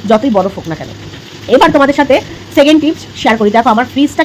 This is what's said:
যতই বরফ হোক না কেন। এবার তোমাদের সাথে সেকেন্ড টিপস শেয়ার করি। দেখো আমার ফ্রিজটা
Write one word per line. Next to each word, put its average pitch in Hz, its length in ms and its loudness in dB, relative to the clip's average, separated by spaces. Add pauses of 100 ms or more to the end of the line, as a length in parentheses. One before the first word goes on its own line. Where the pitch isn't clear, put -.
যতই 220 260 2
বরফ - 220 0
হোক 165 140 -12
না 151 80 -6
কেন। 127 100 -14 (640)
এবার 311 200 4
তোমাদের 277 240 4
সাথে 269 160 2 (400)
সেকেন্ড 302 260 6
টিপস 294 200 -4 (200)
শেয়ার 226 160 0
করি। 214 200 2
দেখো 233 180 2
আমার 247 160 0
ফ্রিজটা 285 340 -2